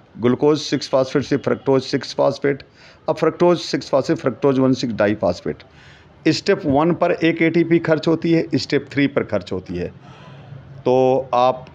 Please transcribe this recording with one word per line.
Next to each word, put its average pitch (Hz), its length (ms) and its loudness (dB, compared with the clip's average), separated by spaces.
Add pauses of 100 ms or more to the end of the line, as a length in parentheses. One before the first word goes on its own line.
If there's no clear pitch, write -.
(180)
ग्लूकोज 135 420 2
सिक्स - 280 -4
फॉस्फेट 131 340 0
से 139 140 -2
फ्रक्टोज 131 460 0
सिक्स - 320 -6
फॉस्फेट, 143 480 0 (460)
अब 156 80 -2
फ्रक्टोज 170 420 2
सिक्स - 320 -6
फॉस्फेट, 139 280 0
fructose 135 420 0
one 131 180 2
six 117 220 -4
diphosphate। 101 640 -2 (640)
स्टेप 180 380 0
वन 147 280 2
पर - 180 0
एक 165 300 0
एटीपी 165 360 2
खर्च 160 300 0
होती 160 240 0
है, 160 220 2
स्टेप 135 380 -2
थ्री 143 140 0
पर 127 180 -2
खर्च 101 280 -4
होती 90 240 -8
है। 90 160 -6 (920)
तो 123 100 4 (400)
आप 127 400 2